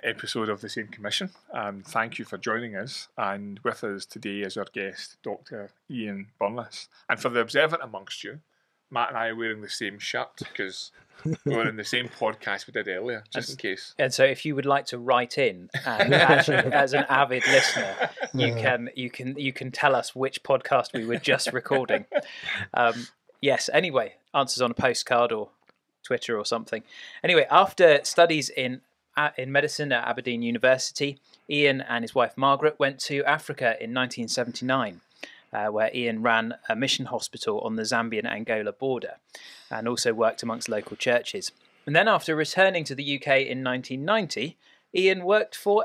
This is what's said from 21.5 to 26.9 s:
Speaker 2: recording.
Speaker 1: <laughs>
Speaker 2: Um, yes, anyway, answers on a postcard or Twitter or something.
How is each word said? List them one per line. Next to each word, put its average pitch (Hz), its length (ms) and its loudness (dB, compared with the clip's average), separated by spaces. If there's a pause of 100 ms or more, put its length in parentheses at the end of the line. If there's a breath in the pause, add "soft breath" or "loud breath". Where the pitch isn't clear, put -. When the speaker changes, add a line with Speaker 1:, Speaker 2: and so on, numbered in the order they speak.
Speaker 2:
recording. 127 600 0
Speaker 1:
<laughs> - 640 -6
Speaker 2:
Um, 117 320 0 (340)
yes, 131 320 0
anyway, 135 440 0 (180)
answers 131 260 0
on 123 80 2
a 117 60 -6
postcard 120 560 2
or 107 180 -4 (540)
Twitter 120 360 -4
or 104 60 -6
something. 113 380 -4 (380 loud breath)